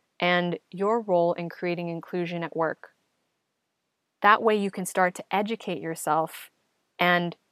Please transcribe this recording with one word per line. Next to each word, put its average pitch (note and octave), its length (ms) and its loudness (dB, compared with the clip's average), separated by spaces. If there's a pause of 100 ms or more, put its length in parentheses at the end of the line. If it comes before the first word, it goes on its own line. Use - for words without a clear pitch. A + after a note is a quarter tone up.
(180)
and F3 400 2 (140)
your G3+ 280 0
role F3 340 2
in E3+ 140 -8
creating F3 400 -4
inclusion E3+ 540 -6
at D#3+ 140 -8
work. D#3+ 340 -2 (1300)
That G#3 200 6
way G#3+ 140 4
you G3+ 160 -2
can F#3+ 120 -6
start F3+ 300 2
to - 160 -14
educate G3+ 500 -4
yourself D#3+ 680 -4 (480)
and F3 380 2 (160)